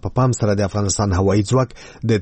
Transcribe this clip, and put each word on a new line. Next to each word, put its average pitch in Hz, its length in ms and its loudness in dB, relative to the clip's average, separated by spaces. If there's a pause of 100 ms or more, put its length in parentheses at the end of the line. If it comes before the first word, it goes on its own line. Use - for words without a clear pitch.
په 101 120 -4
پام 127 200 2
سره 104 240 0
د 104 80 2
افغانستان 101 480 0
هوایي 98 340 2
ځواک 127 200 0 (400)
د 110 120 2